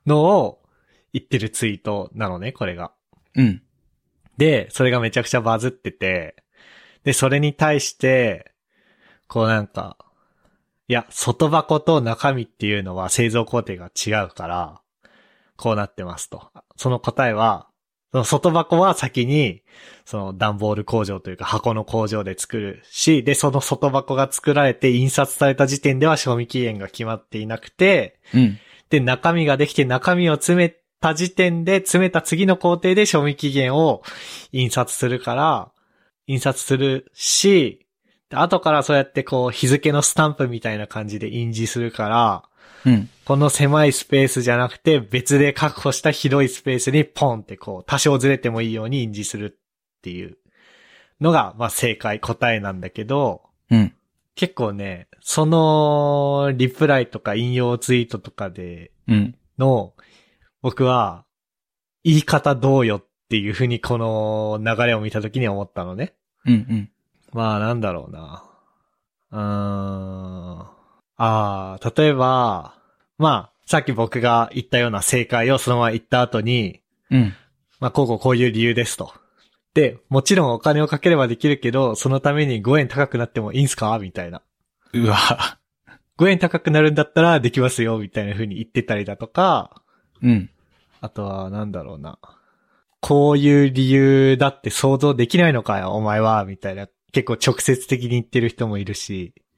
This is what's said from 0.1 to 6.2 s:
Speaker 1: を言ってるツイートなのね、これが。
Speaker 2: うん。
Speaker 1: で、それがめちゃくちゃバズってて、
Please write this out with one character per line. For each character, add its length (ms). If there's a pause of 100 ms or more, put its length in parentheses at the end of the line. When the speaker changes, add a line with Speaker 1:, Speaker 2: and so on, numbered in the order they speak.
Speaker 1:
を 220 (520)
言 80
っ 40
て 120
る 140
ツ 160
イ 60
ー 80
ト 320
な 160
の 100
ね、 120
こ 140
れ 100
が。 160 (440)
Speaker 2:
う 80
ん。 180 (760)
Speaker 1:
で、 340
そ 140
れ 60
が 100
め 100
ち 60
ゃ 60
く 40
ち 80
ゃ 60
バ 180
ズ 100
っ 20
て 200
て、 440 (680)